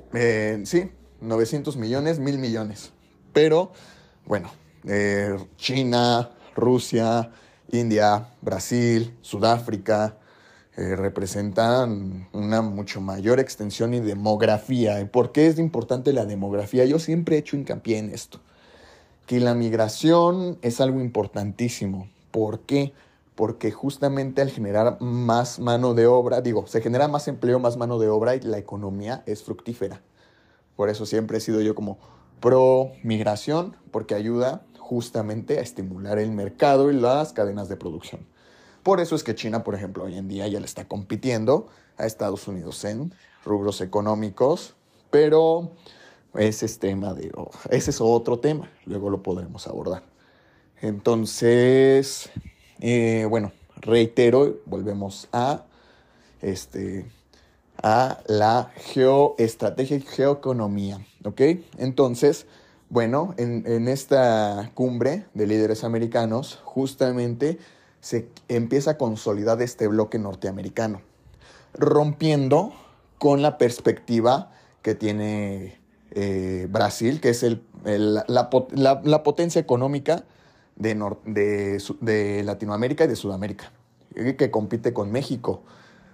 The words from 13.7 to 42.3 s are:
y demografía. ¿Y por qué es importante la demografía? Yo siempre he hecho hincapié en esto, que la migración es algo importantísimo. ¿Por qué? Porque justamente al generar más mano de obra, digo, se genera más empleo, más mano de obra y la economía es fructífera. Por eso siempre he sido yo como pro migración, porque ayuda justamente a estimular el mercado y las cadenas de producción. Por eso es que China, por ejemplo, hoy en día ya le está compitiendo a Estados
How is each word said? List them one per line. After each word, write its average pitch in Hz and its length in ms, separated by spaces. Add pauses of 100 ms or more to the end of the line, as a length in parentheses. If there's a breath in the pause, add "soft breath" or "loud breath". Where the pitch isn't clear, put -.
y 123 60
demografía. 107 1000
¿Y 98 40
por 123 260
qué 151 160
es 160 120
importante 139 540
la 113 120
demografía? 101 600
Yo 147 120
siempre 165 380
he 151 40
hecho 147 180
hincapié 113 400
en 107 120
esto, - 300 (840 soft breath)
que 123 140
la 120 140
migración 165 1080
es 123 200
algo 131 180
importantísimo. 101 1120 (220)
¿Por 110 300
qué? 139 320 (420 soft breath)
Porque 110 360
justamente 139 720
al 135 80
generar 110 500
más 120 600
mano 120 340
de 117 120
obra, 120 360
digo, 107 260
se 110 140
genera 123 260
más 147 200
empleo, 123 320
más 120 180
mano 120 200
de 110 120
obra 113 260
y 131 60
la 110 160
economía 101 680
es 107 180
fructífera. 104 580 (720 soft breath)
Por 104 140
eso 107 160
siempre 110 320
he 110 40
sido 110 200
yo 107 140
como 104 240 (400 soft breath)
pro 131 520 (120)
migración, 113 720 (160)
porque 107 240
ayuda 120 500 (140)
justamente 117 800
a - 20
estimular 98 560
el 110 140
mercado 139 600
y 143 40
las 135 360
cadenas 101 380
de 98 80
producción. - 500 (560 soft breath)
Por 190 160
eso 165 160
es 151 80
que 110 100
China, 110 300
por 104 120
ejemplo, 92 280
hoy 92 140
en 95 100
día 98 200
ya 101 120
le - 60
está - 200
compitiendo 117 840 (300 soft breath)
a - 80
Estados 101 440